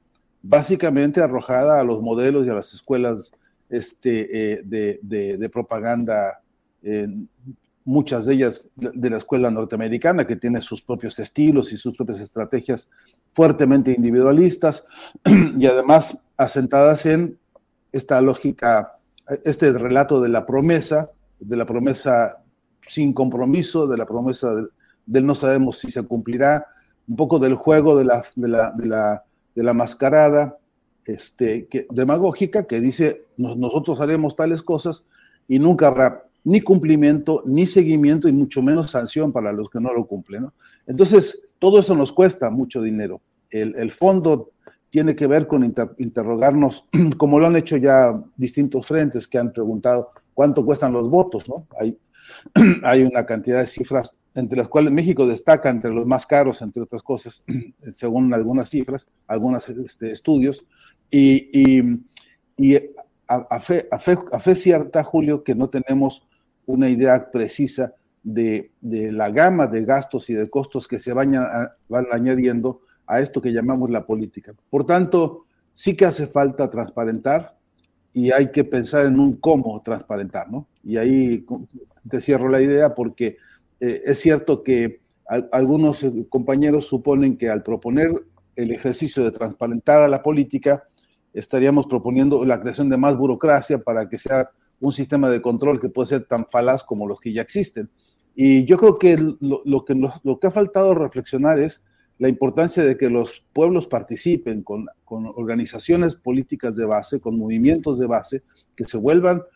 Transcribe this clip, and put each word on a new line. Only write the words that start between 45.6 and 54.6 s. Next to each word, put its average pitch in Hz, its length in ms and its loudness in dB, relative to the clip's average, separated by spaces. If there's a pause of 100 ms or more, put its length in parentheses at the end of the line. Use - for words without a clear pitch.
inter-, 117 340 -4
interrogarnos, 120 920 0
<clears throat> 160 260 2
como 147 200 4
lo 160 80 6
han 170 100 4
hecho 160 200 -2
ya 131 420 4 (180)
distintos 127 500 -4
frentes 147 400 -2
que - 120 -4
han 120 140 -2
preguntado, 117 580 -2 (220)
"¿Cuánto 143 320 2
cuestan 143 280 0
los 120 180 -2
votos?", 185 380 0
¿no? 156 180 -12 (120)
Hay, 110 200 -6 (560)
<clears throat> 190 300 6
hay 131 180 4
una 123 240 0
cantidad 120 340 -2
de 123 60 -2
cifras, - 500 -6 (180)
entre 127 240 -4
las 117 100 -2